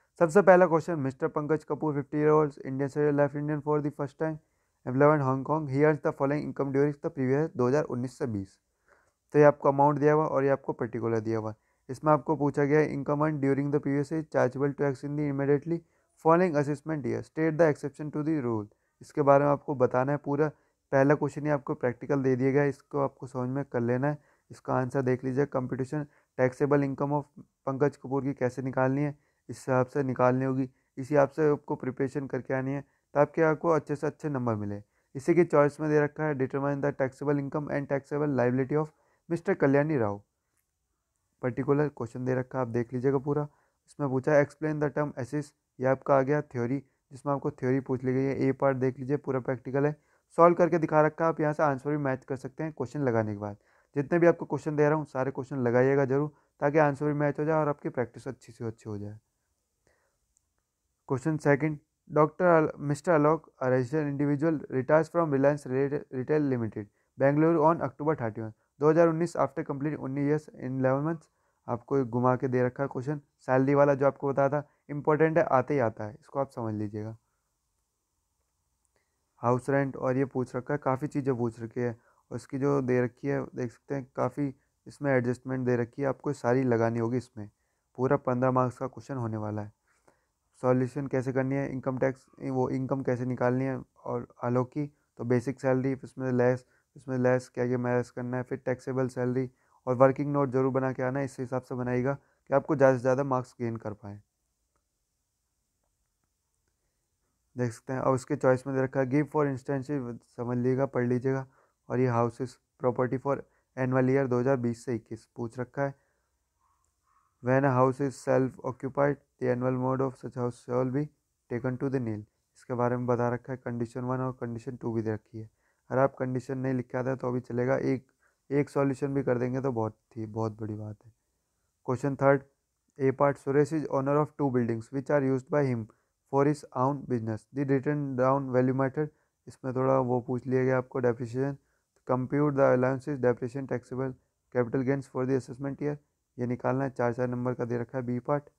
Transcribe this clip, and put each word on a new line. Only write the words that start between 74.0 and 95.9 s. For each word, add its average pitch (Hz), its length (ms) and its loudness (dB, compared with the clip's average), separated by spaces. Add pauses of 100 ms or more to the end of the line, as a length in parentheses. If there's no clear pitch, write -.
आपको 139 220 -2
बताया 139 200 2
था 147 200 -4 (220)
इंपॉर्टेंट 151 480 2
है, 160 80 4
आते 131 280 2
ही 139 60 2
आता 110 240 -2
है, 107 100 -10
इसको - 260 -12
आप 135 100 -4
समझ 113 240 -6
लीजिएगा। 107 420 -8 (2250)
हाउस 123 280 0
रेंट 139 260 0
और 131 200 -2
ये 135 80 2
पूछ 131 320 -6
रखा 127 180 -4
है, 147 40 -4
काफ़ी 135 300 -2
चीज़ें 135 280 -2
पूछ 117 240 -4
रखी 117 200 -8
है 120 120 -2 (380)
और 123 60 -10
इसकी 131 220 -10
जो 143 240 0
दे 123 200 2
रखी 123 260 -6
है 139 120 -2 (160)
देख 127 160 -6
सकते - 220 -10
हैं, 135 120 -8 (100)
काफ़ी 131 360 -2 (340)
इसमें 143 260 -4
एडजस्टमेंट 127 540 0
दे 123 100 2
रखी 117 260 -4
है, 139 60 0
आपको 139 240 -4
सारी 127 320 0
लगानी 117 340 2
होगी 117 180 -2
इसमें। 107 320 -8 (500)
पूरा 131 200 2
पन्द्रह 127 320 0
मार्क्स 127 280 0
का 135 100 -6
क्वेश्चन 135 280 -12
होने 113 200 -6
वाला 107 260 -6
है। 107 100 -14 (920)
सॉल्यूशन 127 440 0
कैसे 131 260 -2
करनी 131 220 -2
है, 139 160 -2
इनकम 131 280 -6
टैक्स, 131 280 -2 (140)
वो 131 300 -2
इनकम 135 320 -4
कैसे 127 240 -2
निकालनी 127 380 0
है 131 160 -4 (240)
और 123 220 -6 (180)
आलोक 127 260 0
की, 147 160 -6 (320)
तो 120 60 -8
बेसिक 123 360 0
सैलरी, 131 440 0